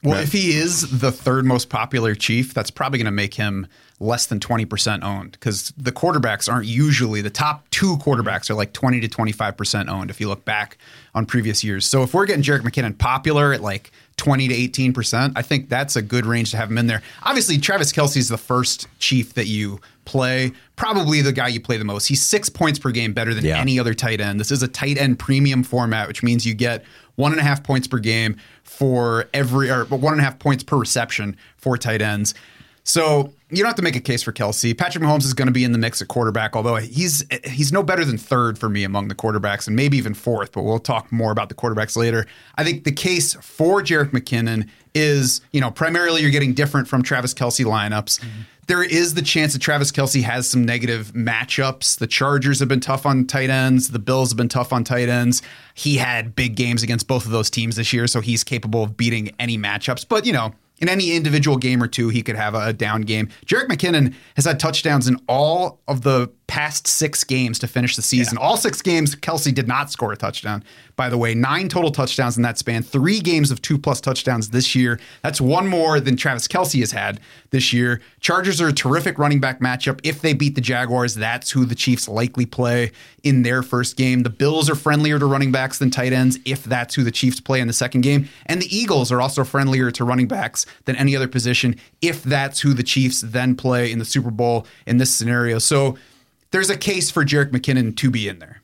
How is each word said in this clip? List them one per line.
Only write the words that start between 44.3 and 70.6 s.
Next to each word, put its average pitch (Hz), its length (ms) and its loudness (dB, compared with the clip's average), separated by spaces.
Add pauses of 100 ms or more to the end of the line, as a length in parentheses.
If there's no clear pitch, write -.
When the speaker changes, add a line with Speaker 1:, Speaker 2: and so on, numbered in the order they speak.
Speaker 1:
is, 143 460 2 (120)
you 139 100 2
know, 120 80 0
primarily 165 500 0
you're 147 100 4
getting 143 220 2
different 139 340 0
from 127 160 0
Travis 127 300 0
Kelce 123 320 0
lineups. 107 560 0
Speaker 4:
Mm-hmm. 120 80 -12 (380)
Speaker 1:
There 180 160 2
is 170 320 2
the 170 80 -2
chance 151 320 2
that 131 60 -2
Travis 143 320 2
Kelce 131 300 2
has 123 260 -2
some 123 160 4
negative 117 500 -2
matchups. 120 840 -2
The 113 80 -2
Chargers 139 540 2
have 135 80 2
been 131 120 2
tough 135 260 -4
on 131 200 4
tight 131 240 0
ends. 131 380 4
The 120 100 -4
Bills 127 320 2
have 110 80 -2
been 120 100 2
tough 123 240 0
on 120 120 0
tight 123 240 0
ends. 123 340 2 (320)
He 143 220 -2
had 120 380 -2
big 123 200 0
games 120 280 0
against 117 240 -2
both 127 200 0
of 110 40 -4
those 110 200 0
teams 113 260 -2
this 117 180 -2
year, 120 120 2
so 120 140 0
he's 113 240 -2
capable 113 380 -2
of 107 140 -4
beating 113 420 -2
any 120 200 -2
matchups. 104 500 -4
But, 214 160 0
you 240 80 2
know, 113 220 -2 (240)
in 165 100 0
any 185 240 0
individual 147 460 2
game 127 240 0
or 117 40 0
two, 117 220 -2
he 113 140 0
could 107 140 -4
have 107 180 -4
a 110 180 -2
down 107 300 -2
game. 107 260 -2 (180)
Jerick 254 220 0
McKinnon 160 460 2 (220)
has 143 100 0
had 156 120 0
touchdowns 147 500 0
in 127 100 4 (100)
all 156 580 0
of 135 140 -2
the 127 300 2 (160)
past 147 400 -4
six - 380 0
games 127 340 -2
to - 80 -6
finish 123 300 -2
the 117 60 -6
season. 120 360 0
Speaker 4:
Yeah. 127 80 -4
Speaker 1:
All 214 120 4
six - 240 -2
games, 160 340 2
Kelce 147 380 -2
did 127 120 0
not 131 240 -2
score 107 220 -4
a 101 40 -8
touchdown. 107 460 -6 (320)